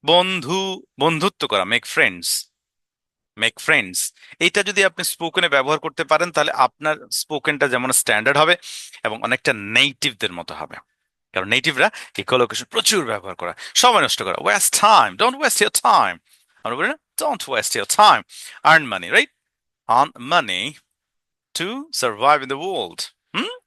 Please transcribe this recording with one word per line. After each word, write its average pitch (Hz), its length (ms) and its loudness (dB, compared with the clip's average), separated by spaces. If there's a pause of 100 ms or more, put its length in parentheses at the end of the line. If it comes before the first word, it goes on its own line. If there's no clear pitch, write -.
বন্ধু, 185 760 0 (160)
বন্ধুত্ব 160 480 0
করা, 98 160 0
make 113 220 0 (100)
friends, 95 320 0 (1080)
make 113 280 -2
friends। 107 340 0 (400)
এটা 190 240 0
যদি 196 220 0
আপনি 180 180 -4
স্পোকেনে 170 460 -2
ব্যবহার 143 300 2
করতে 160 240 -8
পারেন, 156 280 0
তাহলে 151 200 0
আপনার 143 440 0 (160)
স্পোকেনটা 147 560 -2
যেমন 127 240 -2
স্ট্যান্ডার্ড 117 460 2
হবে 160 180 4 (480)
এবং 110 200 -6
অনেকটা 127 300 -2
নেটিভদের 113 800 -2
মতো 85 200 -12
হবে, 78 220 -12 (580)
কারণ 95 140 -2
নেটিভরা 135 420 2 (280)
এই 104 60 -6
কলোকেশন - 420 0
প্রচুর - 400 -2
ব্যবহার 98 300 -8
করা, 87 180 -8 (200)
সময় 226 300 4
নষ্ট - 200 -2
করা, 95 140 -4
waste 196 360 0
time, 175 380 6 (100)
don't 254 220 2
waste - 200 0
your - 180 -2
time। 113 360 2 (460)
আমরা 113 120 -6
বলি 175 140 -2
না, 311 80 -8 (200)
don't 294 260 -4
waste 120 360 -2
your 101 100 -6 (120)
time, 160 200 6 (480)
earn 156 140 6 (100)
money, 87 220 -8
right? 269 160 2 (640)
Earn 139 140 4 (260)
money 101 280 0 (920)
to 170 100 -4 (340)
survive 131 420 2
in 131 100 -12
the 139 120 -8
world। 127 340 -8 (360)
হুম? 294 140 -4 (180)